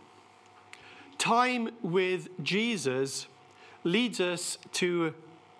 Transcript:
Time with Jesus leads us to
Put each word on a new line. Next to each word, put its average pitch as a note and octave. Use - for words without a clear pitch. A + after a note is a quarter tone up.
Time A#3
with F#3
Jesus C#3
leads G3
us F3+
to F3